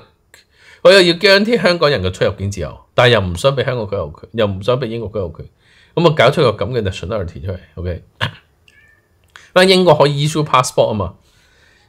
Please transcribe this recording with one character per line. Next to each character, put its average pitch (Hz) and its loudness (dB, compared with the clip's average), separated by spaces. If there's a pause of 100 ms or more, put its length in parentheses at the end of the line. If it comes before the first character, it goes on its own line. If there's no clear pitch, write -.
(840)
佢 175 6
又 196 8
要 175 4
guarantee 202 2
香 175 0
港 151 2
人 120 -2
嘅 92 -4
出 - -4
入 104 0
境 98 -6
自 98 -8
由， 69 -10 (160)
但 127 4
係 120 4
又 107 2
唔 90 -4
想 139 -2
畀 120 -2
香 127 -6
港 107 -8
居 101 -8
留 80 -8
權， - -20
又 113 0
唔 98 -6
想 123 -2
畀 131 -8
英 113 -8
國 104 -10
居 104 -10
留 87 -6
權， - -18 (500)
噉 165 4
啊， 151 0
搞 123 4
出 160 0
個 104 0
噉 107 -6
嘅 120 -4
nationality 98 -8
出 98 -8
嚟， 90 -10 (160)
OK？ 85 -10 (1500)
因 185 6
為 185 4
英 185 4
國 160 6
可 147 4
以 147 -2
issue 151 -4
passport 127 0
吖 120 -6
嘛。 95 -6 (760)